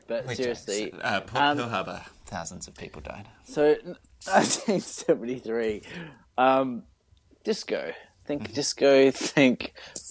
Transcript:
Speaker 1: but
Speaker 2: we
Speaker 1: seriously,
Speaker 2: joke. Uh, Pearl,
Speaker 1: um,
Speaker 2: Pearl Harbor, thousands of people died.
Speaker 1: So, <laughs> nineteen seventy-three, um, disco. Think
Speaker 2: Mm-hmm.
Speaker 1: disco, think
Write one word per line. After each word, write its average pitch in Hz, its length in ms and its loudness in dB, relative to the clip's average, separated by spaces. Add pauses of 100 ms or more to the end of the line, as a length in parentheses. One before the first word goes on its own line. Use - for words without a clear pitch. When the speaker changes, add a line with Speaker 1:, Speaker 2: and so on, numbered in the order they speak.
Speaker 1:
but 117 200 -4
Speaker 2:
we 123 100 -6
Speaker 1:
seriously, 110 540 -4
Speaker 2:
joke. 85 120 -14
Uh, 104 180 0
Pearl, 123 220 -2
Speaker 1:
um, 143 140 4
Speaker 2:
Pearl 120 120 -4
Harbor, 90 340 -4 (240)
thousands 85 420 -10
of - 80 -20
people - 240 -14
died. - 260 -12 (180)
Speaker 1:
So, 151 320 4 (260)
<laughs> - 240 -20
nineteen 196 540 2
seventy-three, 113 1000 -2 (560)
um, 131 440 2 (640)
disco. - 480 -4 (340)
Think 147 180 -6
Speaker 2:
Mm-hmm. - 100 -12
Speaker 1:
disco, 135 560 6
think - 600 2 (380)